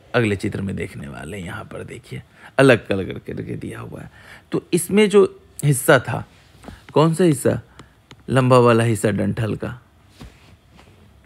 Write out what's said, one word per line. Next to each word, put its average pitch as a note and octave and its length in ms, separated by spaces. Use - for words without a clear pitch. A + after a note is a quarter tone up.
अगले A2 200
चित्र G2 260
में G2 140
देखने - 320
वाले C#2+ 300
हैं। F2+ 80
यहाँ - 180
पर F#2 200
देखिए, - 380
अलग C3 300
कलर F#2+ 160
करके, - 300
करके - 220
दिया - 240
हुआ A#2 220
है। - 100
तो - 120
इसमें G3 360
जो F#3+ 320
हिस्सा C#3+ 360
था, - 280
कौन D#3+ 200
सा F#3 100
हिस्सा? A#2 380
लंबा B2+ 280
वाला A#2+ 260
हिस्सा A2+ 280
डंठल G#2 440
का, - 240